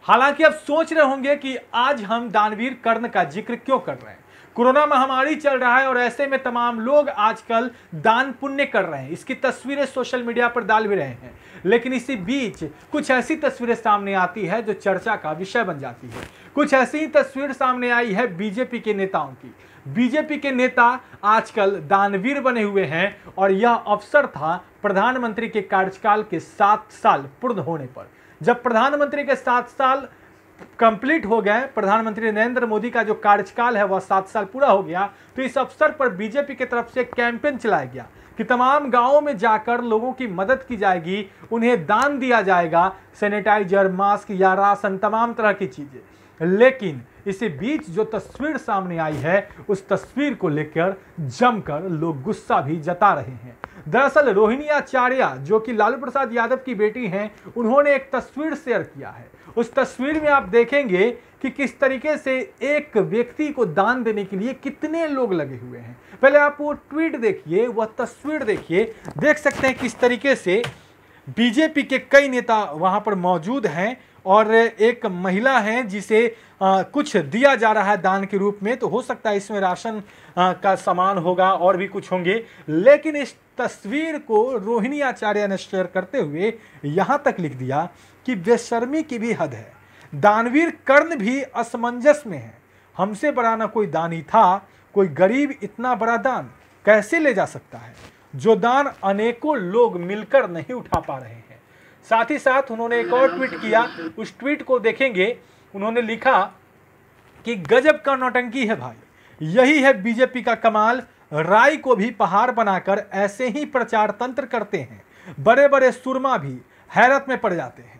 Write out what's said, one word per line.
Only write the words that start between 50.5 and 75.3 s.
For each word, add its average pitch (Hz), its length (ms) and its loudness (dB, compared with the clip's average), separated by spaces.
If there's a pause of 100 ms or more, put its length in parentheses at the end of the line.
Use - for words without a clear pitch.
जमकर 160 600 -2
लोग 160 400 -4
गुस्सा 202 380 -2
भी 151 160 -4
जता 175 360 2
रहे 131 200 -4
हैं। 123 240 -18 (320)
दरअसल 269 400 4
रोहिणी 220 380 2
आचार्य, 254 720 0
जो 170 220 0
कि 233 120 -8
लालू 220 240 2
प्रसाद 254 400 -4
यादव 233 200 0
की 262 180 -8
बेटी 214 320 -2
हैं, 202 280 -6 (220)
उन्होंने 269 380 4
एक 269 180 -4
तस्वीर 285 420 -6
शेयर 226 280 -4
किया 135 280 -14
है। 110 200 -20 (260)
उस 226 180 -2
तस्वीर 269 480 -2
में 302 60 0
आप 277 140 4
देखेंगे 233 680 2
कि - 400 -10
किस 233 300 -6
तरीके 269 360 0
से 269 220 -2 (240)
एक 294 340 -2
व्यक्ति 226 520 -2
को 262 160 -2
दान 196 380 0
देने 208 220 -2
के 196 120 -8
लिए 220 180 -4
कितने 311 520 -6
लोग 262 260 -2
लगे 139 240 -4
हुए 123 220 -16
हैं। 120 180 -18 (260)
पहले 269 160 6
आप 294 220 2
वो 294 120 -4
ट्वीट 302 440 -4
देखिए, 214 500 0
वह 226 180 -4 (140)
तस्वीर 269 460 -6
देखिए, 214 500 -2 (240)
देख 294 200 2
सकते - 280 -2
हैं 262 120 0
किस - 200 -6
तरीके 247 360 2
से 208 280 0 (640)
बीजेपी 247 540 2
के 262 160 -2
कई 277 300 4
नेता 233 360 0
वहाँ 180 360 -2
पर 208 140 -2
मौजूद 185 520 -2
हैं 185 340 -4 (260)
और 214 280 6
एक 226 520 2
महिला 196 520 0